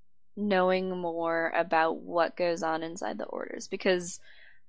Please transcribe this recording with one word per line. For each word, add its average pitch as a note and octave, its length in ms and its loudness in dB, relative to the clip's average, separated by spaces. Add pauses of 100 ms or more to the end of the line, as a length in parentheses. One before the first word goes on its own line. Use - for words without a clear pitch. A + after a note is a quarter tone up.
(360)
knowing F#3 600 2
more E3 600 0
about E3 420 2
what E3+ 380 0
goes E3+ 260 0
on D#3+ 200 0
inside E3+ 360 -6
the - 80 -6
orders, - 420 -8
because F#3 520 0 (480)